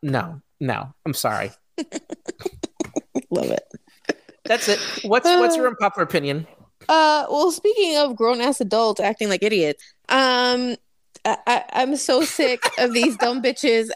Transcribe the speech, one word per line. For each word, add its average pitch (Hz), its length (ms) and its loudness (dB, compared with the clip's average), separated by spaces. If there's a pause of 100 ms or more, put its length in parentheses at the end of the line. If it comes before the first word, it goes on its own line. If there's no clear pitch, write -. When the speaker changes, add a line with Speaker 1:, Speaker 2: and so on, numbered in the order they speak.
Speaker 1:
no, 135 400 -4 (180)
no. 131 340 -4 (120)
I'm 151 80 -4
sorry. 107 380 -4 (260)
<laughs> - 1500 -10
Speaker 2:
Love 65 220 -2
it. - 120 -2 (840)
Speaker 1:
That's 226 220 0
it. 202 120 2 (240)
What's, 226 240 2
what's 240 280 4
your 220 120 2
Speaker 2:
Uh, - 20 -2
Speaker 1:
unpopular 202 360 0
opinion? 151 420 -2 (420)
Speaker 2:
Uh, 302 400 4
well, 311 220 2
speaking 392 460 0
of 285 180 2
grown-ass 240 460 0
adults 220 380 0
acting 208 300 -2
like 190 140 0
idiots, 185 400 0 (260)
um, 247 680 2 (520)
I, 220 100 0 (100)
I, 240 160 2 (100)
I'm 262 220 0
so 269 280 0
sick 254 380 -2 (160)
of 247 160 0
these 240 240 2
dumb 240 240 -2
bitches 226 540 0